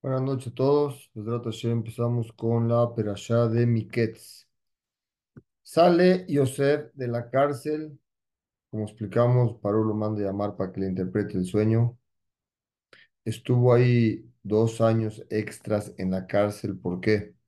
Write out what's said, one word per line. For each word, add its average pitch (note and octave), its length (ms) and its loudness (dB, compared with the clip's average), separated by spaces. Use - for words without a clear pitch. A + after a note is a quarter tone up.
Buenas C3 200 -2
noches C3 260 -4
a A#2+ 80 -12
todos. C#3 580 0
Bezrat A#2 300 -6
Hashem, A#2 260 -4
empezamos A#2 640 -4
con A#2 360 0
la A#2 240 2
perashá A2+ 540 -2
de A#2 200 2
Miketz. - 840 -4
Sale F3+ 680 4
Yosef C#3+ 680 0
de C3 120 -6
la A#2+ 240 -4
cárcel. D3 720 -2
Como G#2+ 140 -6
explicamos, A#2 800 0
Paró G#2+ 240 2
lo G#2+ 100 0
manda G#2+ 260 -2
a G2+ 40 -2
llamar G2+ 320 -4
para F#2 160 -6
que G2 80 -8
le F#2+ 80 -2
interprete F#2 500 -4
el F2+ 60 -2
sueño. A2 520 0
Estuvo B2 480 2
ahí A#2+ 560 4
dos A2 380 0
años A2+ 500 0
extras G#2+ 680 -4
en F#2 120 -2
la F#2 160 -4
cárcel. G2+ 500 -2
¿Por F2+ 240 -6
qué? - 360 0